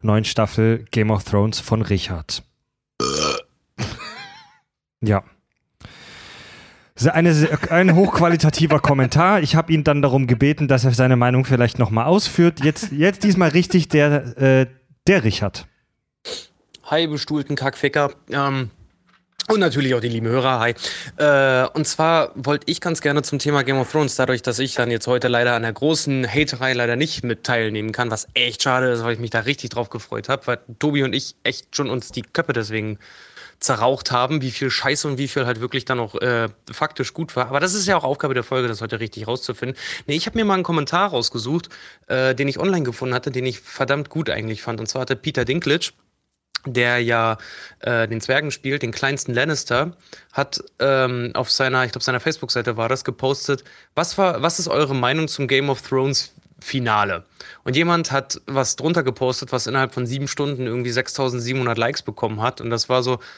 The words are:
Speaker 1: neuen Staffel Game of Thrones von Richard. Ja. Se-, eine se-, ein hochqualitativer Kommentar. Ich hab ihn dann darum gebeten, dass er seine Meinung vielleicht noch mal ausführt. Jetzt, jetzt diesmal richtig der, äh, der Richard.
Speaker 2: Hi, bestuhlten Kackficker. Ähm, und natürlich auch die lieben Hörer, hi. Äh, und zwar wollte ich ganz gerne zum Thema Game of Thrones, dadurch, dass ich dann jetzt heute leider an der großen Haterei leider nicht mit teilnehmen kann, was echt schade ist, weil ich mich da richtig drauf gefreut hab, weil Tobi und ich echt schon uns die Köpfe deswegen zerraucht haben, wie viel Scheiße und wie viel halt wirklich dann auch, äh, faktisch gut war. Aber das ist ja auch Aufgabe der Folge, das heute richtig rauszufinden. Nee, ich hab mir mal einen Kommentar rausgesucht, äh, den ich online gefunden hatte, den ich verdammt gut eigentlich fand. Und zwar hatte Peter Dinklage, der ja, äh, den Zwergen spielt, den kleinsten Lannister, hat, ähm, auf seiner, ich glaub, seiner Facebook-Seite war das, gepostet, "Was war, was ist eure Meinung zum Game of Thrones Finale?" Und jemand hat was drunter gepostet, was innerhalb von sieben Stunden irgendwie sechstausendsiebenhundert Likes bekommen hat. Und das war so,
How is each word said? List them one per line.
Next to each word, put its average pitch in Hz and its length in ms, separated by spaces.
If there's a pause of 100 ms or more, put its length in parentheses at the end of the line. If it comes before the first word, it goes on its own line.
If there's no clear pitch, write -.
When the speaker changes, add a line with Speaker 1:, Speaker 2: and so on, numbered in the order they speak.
Speaker 1:
neuen 107 220
Staffel 110 640
Game 110 200
of 104 140
Thrones 104 360
von 113 200
Richard. 92 640 (2500)
Ja. 104 240 (1700)
Se-, 156 200
eine 165 180
se-, 151 260 (120)
ein 180 240
hochqualitativer 160 840
Kommentar. 151 600
Ich 151 160
hab 165 140
ihn 156 120
dann 147 200
darum 135 240
gebeten, 139 420
dass 127 160
er 131 80
seine 127 240
Meinung 123 300
vielleicht 120 320
noch 117 120
mal 113 140
ausführt. 170 580
Jetzt, 156 300
jetzt 175 320
diesmal 185 240
richtig 170 400
der, 147 480
äh, 131 300 (400)
der 185 180
Richard. 104 420 (1200)
Speaker 2:
Hi, 165 220
bestuhlten 147 500
Kackficker. 139 540 (200)
Ähm, 135 400 (800)
und 220 120
natürlich 135 340
auch 120 60
die 120 80
lieben 113 180
Hörer, 127 340
hi. 117 140 (440)
Äh, 135 560
und 151 120
zwar 160 480
wollte 139 360
ich 175 100
ganz 170 220
gerne 147 180
zum 143 180
Thema 143 240
Game 135 140
of 131 160
Thrones, 151 240
dadurch, 127 240
dass 117 180
ich 131 160
dann 120 160
jetzt 117 160
heute 123 220
leider 120 260
an 117 80
der 113 120
großen 139 520
Haterei 131 460
leider 120 240
nicht 156 280
mit 117 200
teilnehmen 110 480
kann, 120 180
was 110 220
echt 123 300
schade 127 280
ist, 117 140
weil 117 100
ich 107 40
mich 117 120
da 117 100
richtig 127 300
drauf 120 200
gefreut 113 400
hab, 135 160
weil 123 140 (180)
Tobi 143 240
und 131 100
ich - 300
echt - 340
schon 139 140
uns 123 200
die 120 120
Köpfe 165 320
deswegen 107 440 (600)
zerraucht 127 500
haben, 127 300
wie 131 100
viel 131 200
Scheiße - 360
und 139 120
wie 139 100
viel 135 160
halt 117 160
wirklich 127 240
dann 123 160
auch, 110 160
äh, 117 320 (240)
faktisch - 400
gut - 240
war. 123 120
Aber 135 120
das 185 140
ist 202 120
ja 190 120
auch 147 60
Aufgabe 139 280
der 123 120
Folge, 131 240
das 107 120
heute 113 180
richtig 107 280
rauszufinden. 123 500 (300)
Nee, 143 100
ich 170 100
hab 220 80
mir 226 120
mal 196 80
einen 190 100
Kommentar 170 460
rausgesucht, 127 580 (380)
äh, 131 280
den 139 140
ich 135 100
online 180 240
gefunden 123 320
hatte, 123 160
den 127 140
ich 127 160
verdammt 139 480
gut 156 220
eigentlich 107 320
fand. 117 180
Und 113 60
zwar 131 160
hatte 127 140
Peter 131 280
Dinklage, 160 460 (760)
der 123 320
ja, 117 380 (440)
äh, 117 280
den 113 140
Zwergen 143 280
spielt, 135 320
den 120 80
kleinsten 135 440
Lannister, 143 600 (360)
hat, - 300 (160)
ähm, 127 560
auf 127 160
seiner, 131 340
ich 117 80
glaub, 123 100
seiner 127 180
Facebook-Seite 123 580
war 117 100
das, 127 160
gepostet, 135 600 (300)
"Was 170 240
war, 180 240
was 170 160
ist 165 100
eure 143 260
Meinung 135 340
zum 139 180
Game 135 220
of 135 140
Thrones 135 500 (280)
Finale?" 104 640 (400)
Und 127 120
jemand 165 360
hat - 340
was 135 300
drunter 165 260
gepostet, 131 500
was 127 140
innerhalb 131 260
von 123 140
sieben 135 200
Stunden 139 400
irgendwie 120 240
sechstausendsiebenhundert 123 880
Likes 120 240
bekommen 107 400
hat. 123 220
Und 117 80
das 117 180
war 127 140
so, 123 160 (200)